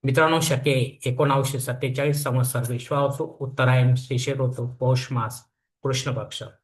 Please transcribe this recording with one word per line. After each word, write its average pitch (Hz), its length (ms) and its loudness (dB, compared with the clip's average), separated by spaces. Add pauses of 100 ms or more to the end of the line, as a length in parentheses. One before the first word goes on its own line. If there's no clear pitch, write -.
मित्रांनो, 160 360 4
शके 131 640 0
एकोणावीसशे 135 560 2
सत्तेचाळीस 139 640 -2
संवत्सर 127 460 0
विश्वावसु 139 720 -2
उत्तरायण 127 560 4
शिशिर 135 440 -4
ऋतू 123 340 -4
पौष 127 360 0
मास 117 340 -4 (380)
कृष्ण 135 300 -2
पक्ष. 113 300 -8 (200)